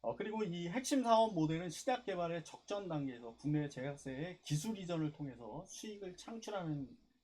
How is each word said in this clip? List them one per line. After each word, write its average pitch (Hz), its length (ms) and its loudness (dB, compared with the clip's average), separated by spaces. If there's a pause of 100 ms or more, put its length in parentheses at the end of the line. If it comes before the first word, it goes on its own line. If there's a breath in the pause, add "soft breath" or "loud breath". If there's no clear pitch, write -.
어, 117 160 0
그리고 214 280 0
이 175 240 0
핵심 254 340 2
사업 220 320 6
모델은 160 340 4
신약 247 360 0
개발의 170 400 0
적전 202 440 -6
단계에서 127 480 -2
국내 147 320 4
제약사의 139 720 -4
기술 196 360 -2
이전을 165 340 0
통해서 127 540 -8
수익을 202 500 -10
창출하는, 180 800 -4 (280)